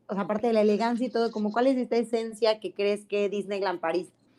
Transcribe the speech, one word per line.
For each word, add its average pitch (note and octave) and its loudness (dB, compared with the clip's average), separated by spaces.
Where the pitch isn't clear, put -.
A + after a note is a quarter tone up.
o F#3 -10
sea, F#3+ -2
aparte G#3 -2
de A#3 2
la A3 4
elegancia A3 2
y - -8
todo, A#3 0
como G#3+ -2
cuál A#3 2
es C4+ 4
esta A#3+ 0
esencia A3+ 0
que F#3 -10
crees G3+ 0
que G3+ 0
Disneyland F#3+ -2
París E3 -2